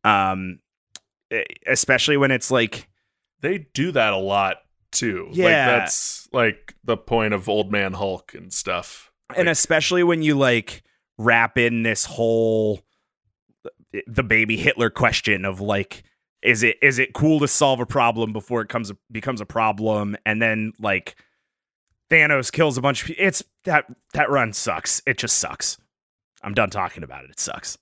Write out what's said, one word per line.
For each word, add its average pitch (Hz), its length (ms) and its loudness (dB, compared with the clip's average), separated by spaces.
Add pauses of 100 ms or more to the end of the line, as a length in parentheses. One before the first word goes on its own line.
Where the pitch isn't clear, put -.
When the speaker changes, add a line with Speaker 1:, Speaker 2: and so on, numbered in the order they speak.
Speaker 1:
Um, 95 540 0 (720)
e-, 107 100 -4 (240)
especially 131 500 2
when 139 140 4
it's 127 200 -2
like, 117 360 0 (540)
Speaker 2:
they 180 180 -2 (140)
do 165 180 -2
that 110 220 2
a 95 40 -2
lot 98 400 0 (340)
too. 104 380 -4
Like, 156 80 -6
Speaker 1:
Yeah. 165 280 4 (140)
Speaker 2:
that's, - 520 -6
like, 117 520 -2
the 113 140 0
point 110 360 0
of 98 160 -4
Old 104 220 0
Man 98 220 -2
Hulk 95 400 -6
and 92 200 -18
stuff. - 580 -8 (240)
Speaker 1:
And 175 120 2
Speaker 2:
Like 170 60 2
Speaker 1:
especially 170 500 2
when 170 180 2
you, 151 140 2
like, 123 480 0 (340)
wrap 117 400 4
in 117 260 2
this 113 220 -2
whole, 113 760 0 (1300)
the 123 160 -2
baby 110 340 2
Hitler 117 320 0
question 110 560 0
of, 95 140 -6
like, 101 440 -4 (380)
is 113 220 2
it, 113 180 2
is 131 180 4
it 131 140 -2
cool 156 260 2
to 143 80 2
solve 135 320 2
a 120 60 -4
problem 117 480 0
before 113 280 -4
it 104 80 -8
comes, 110 220 -6 (200)
becomes 110 300 -8
a 101 40 -10
problem? 107 680 0 (100)
And 110 160 0
then, 110 380 0
like, 98 360 -2 (960)
Thanos 151 400 2
kills 151 260 2
a 127 40 -2
bunch 139 200 0
of - 60 -8
pe-, 165 80 -8
it's, - 280 0 (200)
that, 151 220 2 (280)
that 143 160 0
run 120 240 2
sucks. - 540 -4
It 127 100 -2
just - 220 0
sucks. - 380 -6 (680)
I'm 101 100 -8
done 104 160 0
talking 90 340 -6
about 65 220 -18
it. 71 60 -20
It - 80 -16
sucks. - 420 -10